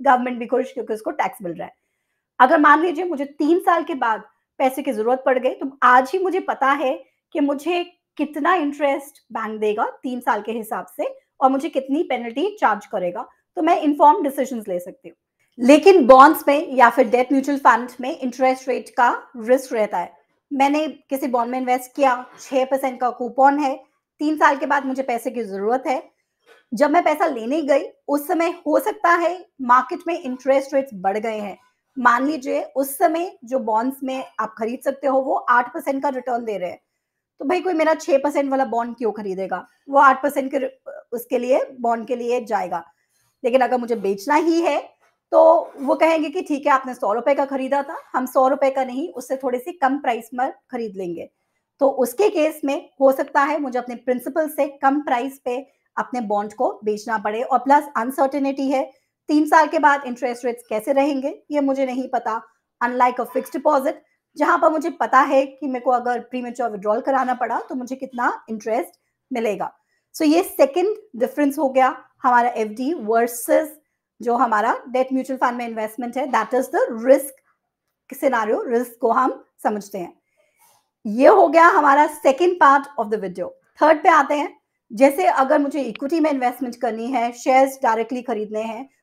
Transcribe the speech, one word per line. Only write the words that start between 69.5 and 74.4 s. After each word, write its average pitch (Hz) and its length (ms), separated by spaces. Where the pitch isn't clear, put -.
So - 80
ये 311 200
सेकंड 359 540
डिफरेंस 277 420
हो 320 100
गया 262 360
हमारा 240 260
एफ़डी 226 460
वर्सेस 240 840
जो 233 120
हमारा 240 540